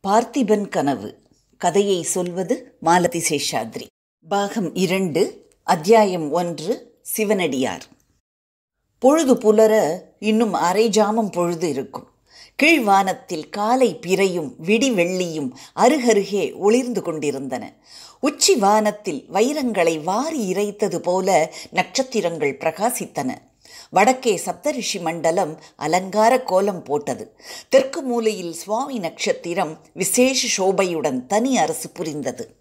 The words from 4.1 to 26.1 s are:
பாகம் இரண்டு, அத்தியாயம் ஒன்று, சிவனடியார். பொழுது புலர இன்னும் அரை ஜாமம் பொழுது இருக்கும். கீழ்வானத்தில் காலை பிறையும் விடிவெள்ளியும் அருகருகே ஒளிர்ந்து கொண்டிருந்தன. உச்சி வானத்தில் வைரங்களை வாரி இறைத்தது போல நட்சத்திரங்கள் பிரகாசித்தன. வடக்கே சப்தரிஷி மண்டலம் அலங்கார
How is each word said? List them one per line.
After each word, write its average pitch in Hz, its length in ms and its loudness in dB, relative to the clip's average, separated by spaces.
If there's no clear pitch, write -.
பாகம் 185 500 -4
இரண்டு, 180 480 0
அத்தியாயம் 180 680 4
ஒன்று, 175 720 -4
சிவனடியார். 147 840 -2
பொழுது 269 360 4
புலர 214 380 6
இன்னும் 214 340 0
அரை 175 360 2
ஜாமம் 214 420 2
பொழுது 170 380 -2
இருக்கும். - 380 -8
கீழ்வானத்தில் 196 840 2
காலை 226 460 0
பிறையும் 180 560 0
விடிவெள்ளியும் 180 840 0
அருகருகே 202 800 2
ஒளிர்ந்து 226 480 0
கொண்டிருந்தன. 139 720 -6
உச்சி 311 360 2
வானத்தில் 208 800 0
வைரங்களை 202 680 0
வாரி 220 500 -2
இறைத்தது 202 440 -2
போல 180 540 2
நட்சத்திரங்கள் 175 880 -2
பிரகாசித்தன. 170 720 -4
வடக்கே 233 560 2
சப்தரிஷி 208 560 -6
மண்டலம் 165 500 0
அலங்கார 190 580 2